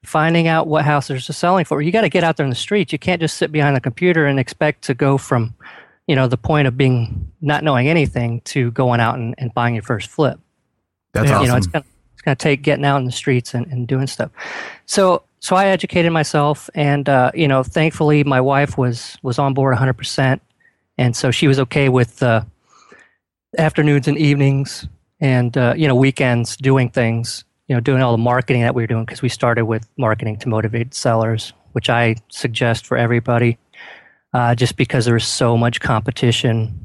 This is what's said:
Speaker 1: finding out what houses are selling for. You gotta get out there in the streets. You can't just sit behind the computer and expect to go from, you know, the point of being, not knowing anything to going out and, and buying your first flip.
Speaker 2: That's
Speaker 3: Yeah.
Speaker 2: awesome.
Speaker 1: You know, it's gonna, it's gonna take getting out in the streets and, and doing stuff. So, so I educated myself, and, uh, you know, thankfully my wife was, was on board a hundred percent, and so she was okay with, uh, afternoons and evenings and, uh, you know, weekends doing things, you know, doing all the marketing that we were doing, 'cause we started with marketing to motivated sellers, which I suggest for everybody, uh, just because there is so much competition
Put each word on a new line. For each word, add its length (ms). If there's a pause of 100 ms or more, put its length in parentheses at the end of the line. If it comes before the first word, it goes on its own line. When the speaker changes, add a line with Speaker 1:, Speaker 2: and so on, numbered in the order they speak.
Speaker 1:
finding 420
out 220
what 160
houses 440
are 40
selling 320
for. 180
You 80
gotta 180
get 140
out 140
there 100
in 40
the 40
streets. 380
You 80
can't 200
just 160
sit 140
behind 240
the 60
computer 460
and 120
expect 460
to 100
go 240
from, 360 (520)
you 80
know, 140
the 100
point 300
of 80
being, 640
not 240
knowing 240
anything 540
to 280
going 300
out 160
and, 220
and 160
buying 200
your 80
first 260
flip. 300 (760)
Speaker 2:
That's 160
Speaker 3:
Yeah. 80
Speaker 2:
awesome. 80
Speaker 1:
You 40
know, 60
it's 100
gonna, 180 (280)
it's 100
gonna 140
take 260
getting 220
out 140
in 80
the 60
streets 420
and, 120
and 220
doing 180
stuff. 240 (560)
So, 360 (180)
so 160
I 120
educated 440
myself, 600
and, 340
uh, 260
you 140
know, 140
thankfully 600
my 160
wife 360
was, 460
was 160
on 160
board 180
a 60
hundred 160
percent, 480 (560)
and 180
so 140
she 180
was 120
okay 280
with, 340
uh, 200 (1160)
afternoons 500
and 100
evenings 680 (320)
and, 360
uh, 200
you 120
know, 60
weekends 600
doing 340
things, 540 (240)
you 60
know, 60
doing 220
all 100
the 60
marketing 440
that 120
we 80
were 40
doing, 200
'cause 160
we 60
started 360
with 320
marketing 420
to 100
motivated 460
sellers, 580 (200)
which 160
I 280 (120)
suggest 580
for 100
everybody, 600 (760)
uh, 200
just 220
because 300
there 100
is 100
so 300
much 240
competition 920 (120)